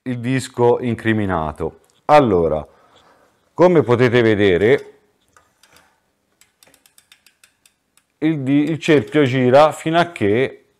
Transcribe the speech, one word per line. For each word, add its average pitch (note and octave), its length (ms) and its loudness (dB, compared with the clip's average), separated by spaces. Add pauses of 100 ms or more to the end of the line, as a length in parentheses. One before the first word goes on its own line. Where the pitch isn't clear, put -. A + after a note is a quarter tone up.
il B2 180 -10
disco A#2+ 640 -2
incriminato. G2 960 -4 (240)
Allora, F2 640 2 (880)
come E3+ 280 2
potete A#2+ 400 2
vedere, G#2 720 0 (3250)
il D#3 220 -4
di-, C#3+ 300 -2
il D#3+ 100 -6
cerchio D3+ 440 0
gira C3 480 2
fino D#3+ 260 -6
a E3+ 140 -2
che G3 540 -4 (140)